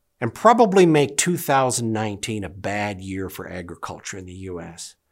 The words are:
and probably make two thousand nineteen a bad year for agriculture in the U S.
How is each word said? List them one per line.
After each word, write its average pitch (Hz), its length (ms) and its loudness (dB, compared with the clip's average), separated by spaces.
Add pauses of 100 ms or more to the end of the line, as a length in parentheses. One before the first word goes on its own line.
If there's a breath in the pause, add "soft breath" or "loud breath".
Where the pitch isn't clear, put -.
(200)
and 117 120 -2
probably 214 540 6
make 147 300 4
two 175 200 0
thousand 127 560 0
nineteen 107 520 -4
a 87 40 -6
bad 101 520 -6
year 95 280 -6
for 90 220 -12
agriculture 87 680 -12
in 92 100 -12
the 90 60 -16
U 92 280 -10
S. 82 340 -16 (160)